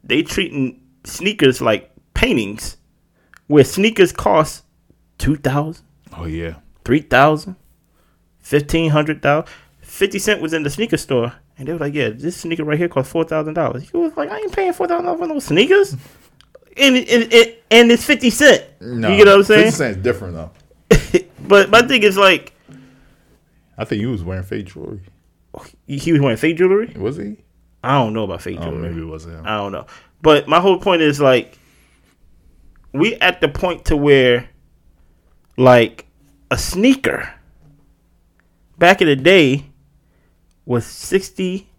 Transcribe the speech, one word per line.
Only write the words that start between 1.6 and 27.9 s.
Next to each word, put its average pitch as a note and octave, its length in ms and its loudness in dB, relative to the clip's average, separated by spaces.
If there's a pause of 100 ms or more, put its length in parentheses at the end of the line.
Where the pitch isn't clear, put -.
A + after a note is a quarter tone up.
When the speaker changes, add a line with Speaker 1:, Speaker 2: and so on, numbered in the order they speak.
Speaker 1:
like A2 300 -2 (220)
paintings, A2 640 -4 (720)
where D3 160 6
sneakers G3 480 2
cost - 520 0 (540)
two C#3+ 180 -2
thousand, D3 500 -6 (320)
Speaker 2:
Oh, E2+ 80 -12
yeah. E2 300 -10 (280)
Speaker 1:
three C#3+ 180 0
thousand, D3+ 540 0 (840)
fifteen D3+ 520 -2
hundred D3+ 300 -2
thousand. D3 260 -2 (340)
Fifty G3 380 -6
Cent G#3 220 -2
was D#3+ 120 -6
in D#3+ 100 -4
the C#3+ 80 -4
sneaker G#3 260 -4
store, A#2+ 360 -4 (240)
and C3+ 100 -14
they D#3+ 60 -8
were E3+ 60 -10
like, C#3+ 140 -6
"Yeah, C3+ 160 -2
this C#3+ 280 -10
sneaker E3 260 -8
right D3+ 140 -2
here E3+ 120 -2
costs C3+ 220 -4
four E3 120 -2
thousand D#3 300 -6
dollars." C#3+ 360 -4
He - 80 -12
was E4 200 -4
like, D4+ 120 -6
"I G#4+ 80 -10
ain't G#4+ 160 -8
paying F#4 200 -2
four F4+ 140 -6
thousand F4 180 -4
dollars E4+ 140 -6
for F4 80 -6
no D4+ 120 -6
sneakers." F4 540 2 (840)
And, C4 200 4
and, A3+ 360 0
and, A3+ 200 4 (180)
and A#3 200 8
it's A#3 120 4
fifty C4 280 0
Cent. C#4 320 4 (180)
Speaker 2:
No, A2+ 280 -4
Speaker 1:
You G2 80 2
get G3+ 100 8
what G3 100 8
I'm G3+ 60 6
saying? G#3+ 220 6
Speaker 2:
fifty - 120 0
Cent's A2+ 240 -4
different, G2 320 -4
though. E2 180 -14 (400)
Speaker 1:
<laughs> - 280 2 (280)
But G3 220 6
my A3+ 140 6
thing B3+ 180 0
is, G3 160 2
like, F#3+ 360 2 (1200)
Speaker 2:
I G#2+ 80 -8
think G#2+ 140 -4
he A2 80 -4
was G#2+ 160 -6
wearing F#2 200 -8
fake G2+ 220 -10
jewelry. - 360 -16 (840)
Speaker 1:
He, C#3+ 140 -10
he E3 120 -2
was D3+ 80 4
wearing B2+ 180 0
fake D#3+ 200 -2
jewelry? G3 400 0
Speaker 2:
Was B2 200 -6
he? G#3 200 -12 (460)
Speaker 1:
I C3+ 160 0